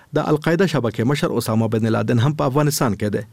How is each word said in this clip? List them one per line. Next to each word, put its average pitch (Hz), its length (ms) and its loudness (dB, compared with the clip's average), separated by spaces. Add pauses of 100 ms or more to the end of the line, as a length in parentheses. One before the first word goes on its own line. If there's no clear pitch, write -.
(200)
د 151 140 0
القاعده 160 400 2
شبکې 117 400 0
مشر 147 280 -2
اسامه 110 340 0
بن 110 220 0
لادن 117 280 2
هم 151 160 -2
په 143 100 0
افغانستان 143 480 0
کې 104 160 -2
دی، - 160 -8